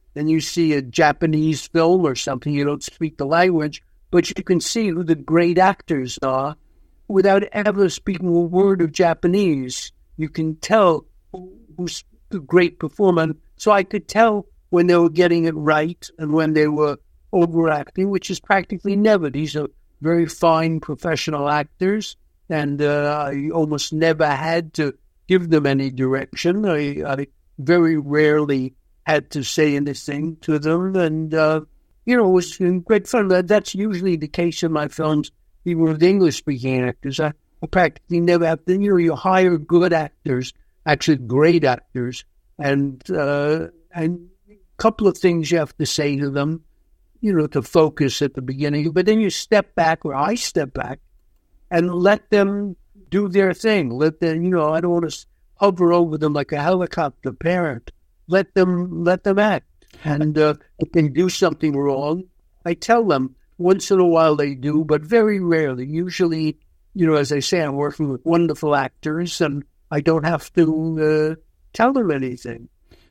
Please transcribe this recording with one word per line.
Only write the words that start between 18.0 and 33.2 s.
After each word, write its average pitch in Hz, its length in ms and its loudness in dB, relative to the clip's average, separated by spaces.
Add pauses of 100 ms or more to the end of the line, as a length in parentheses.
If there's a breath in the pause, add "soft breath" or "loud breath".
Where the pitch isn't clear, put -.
which 196 200 -4
is 180 100 -6
practically 196 560 -4
never. 202 340 2
These 143 260 -6
are 147 120 -6 (340)
very 165 260 0
fine 160 520 0
professional 151 720 -4
actors, 185 680 -4 (320)
and, 147 320 -2
uh, 147 500 0
I 143 200 -6
almost 151 420 -2
never 160 340 2
had 160 460 -2
to 147 200 -4 (340)
give 180 220 2
them 156 160 4
any 135 240 0
direction. 135 760 -2
I, 147 380 -2
I 139 240 -6 (300)
very 160 400 2
rarely 147 800 0 (320)
had 151 240 -2
to 143 120 -6
say 151 320 0
anything 147 680 -6
to 156 180 -2
them, 170 380 -2
and, 160 360 -2
uh, 156 280 2 (440)
you 247 120 2
know, 220 100 4
it 185 40 4
was 180 260 0 (260)
great 208 240 0
fun. 208 220 0